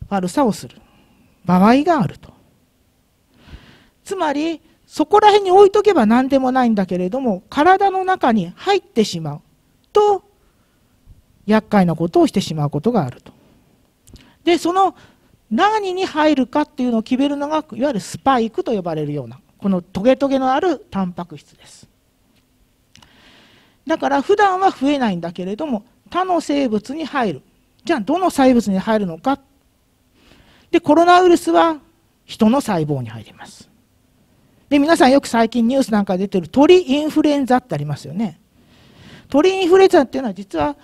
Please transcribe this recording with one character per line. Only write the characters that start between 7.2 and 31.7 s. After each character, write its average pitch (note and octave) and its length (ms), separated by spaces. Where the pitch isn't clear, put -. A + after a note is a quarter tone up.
も、 G#3 280
体 F#4+ 420
の F#4+ 120
中 F#4 280
に F#3 240
入 G4 220
っ F4+ 40
て - 220
し F3+ 160
ま D3+ 160
う D#3+ 60
と、 G#4 300
厄 G#3+ 220
介 G3+ 180
な E3+ 100
こ E3+ 140
と F4 120
を D#4 60
し - 40
て G3 100
し - 120
ま D#3 120
う C#3+ 40
こ D3 120
と A3+ 100
が G3 140
あ B2 40
る - 120
と。 - 100
で、 E4+ 140
そ E4+ 160
の F#4 220
何 G4 420
に F#4 120
入 D4+ 300
る C4 120
か D4 140
っ D4 80
て - 140
い B3 40
う B3 40
の A3+ 80
を A3 40
決 B3+ 160
め C#4+ 100
る C#4+ 80
の C#4+ 100
が、 D#4 100
い D4 240
わ C4+ 60
ゆ D4 60
る G#3 60
ス - 180
パ C4 220
イ A3+ 120
ク F4+ 120
と D4 80
呼 G#3 100
ば E3+ 140
れ D#3 100
る D3 80
よ C#3+ 120
う - 20
な、 B2 120
こ G3+ 120
の F#3 120
ト - 200
ゲ B3+ 140
ト C#4 120
ゲ C4+ 120
の C4 140
あ C#4 60
る E4+ 200
タ F#3+ 120
ン F3+ 100
パ F3 120
ク D#3 120
質 - 180
で - 100
す。 - 220
だ D#4+ 100
か C4+ 120
ら C#4 120
普 G4 140
段 G4 240
は F#4+ 100
増 C#4 200
え D4 100
な A#3+ 100
い F3+ 80
ん E3+ 40
だ E3+ 100
け F3 140
れ F#3+ 100
ど D#4 100
も、 A#3+ 200
他 F4+ 160
の F4+ 160
生 C#4+ 280
物 G#3+ 260
に D#4+ 100
入 A#3 280
る。 C3 80
じ E4+ 100
ゃ D4+ 40
あ - 20
ど C4 200
の F#4+ 100
生 C4 240
物 A#3 160
に F#3+ 80
入 G#3+ 220
る G#3 60
の E3 120
か。 C4+ 220
で、 E4+ 100
コ D4 160
ロ E4+ 100
ナ F4+ 160
ウ F#4 40
イ F#4 40
ル E4+ 80
ス - 140
は E4 280